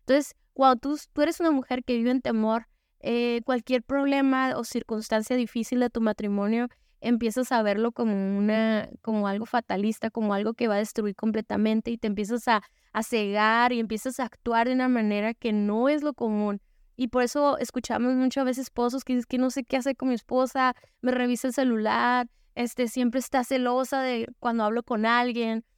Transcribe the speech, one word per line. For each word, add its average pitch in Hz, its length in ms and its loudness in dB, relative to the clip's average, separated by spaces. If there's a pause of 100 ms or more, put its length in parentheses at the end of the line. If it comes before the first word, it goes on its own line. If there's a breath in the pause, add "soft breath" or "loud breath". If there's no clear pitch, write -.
Entonces, 277 360 0 (160)
cuando 262 240 4
tú, 285 220 -4 (140)
tú 294 100 0
eres 320 180 0
una 330 100 4
mujer 262 320 0
que 240 140 -2
vive 233 160 2
en 262 80 2
temor, 226 480 0 (320)
eh, 240 440 -2
cualquier 254 380 0
problema 269 760 2
o 233 80 -4
circunstancia 220 720 -2
difícil 247 460 -2
de 240 100 2
tu 233 100 -6
matrimonio, 214 680 0 (320 soft breath)
empiezas 233 520 0
a 233 100 2
verlo 208 300 2
como 220 220 0 (240)
una, 214 500 2 (140)
como 208 240 -2
algo 202 200 -4
fatalista, 220 640 -2
como 214 220 -2
algo 214 220 0
que 240 140 0
va 202 80 2
a - 20 2
destruir 208 380 -2
completamente 220 760 0
y 233 80 -6
te - 80 -4
empiezas 208 420 -2
a, 214 140 4 (300 soft breath)
a 220 100 -2
cegar 220 720 2
y 233 80 0
empiezas 220 400 -4
a 254 40 0
actuar 233 440 0
de 254 60 0
una 254 140 2
manera 214 460 2
que 226 180 -4
no 214 360 2
es 302 140 2
lo 294 120 -2
común. 208 460 -2 (360)
Y 247 120 -2
por 247 140 2
eso 285 360 2
escuchamos 247 560 -2
muchas 262 300 2
veces 254 200 -2
esposos 240 400 -2
que 262 100 -2
dicen 247 140 -2
que 254 100 -2
"no 254 120 2
sé 247 140 -6
qué - 120 -2
hacer 262 200 -2
con 262 120 -4
mi 254 60 2
esposa, 254 600 0 (280 soft breath)
me 254 100 2
revisa 247 360 0
el 247 60 -2
celular, 240 720 2 (260)
este, 240 340 -2
siempre 247 320 0
está 254 240 0
celosa 254 560 0
de 247 280 -2 (100)
cuando 233 260 0
hablo 226 200 0
con 220 200 -2
alguien 233 600 0 (140)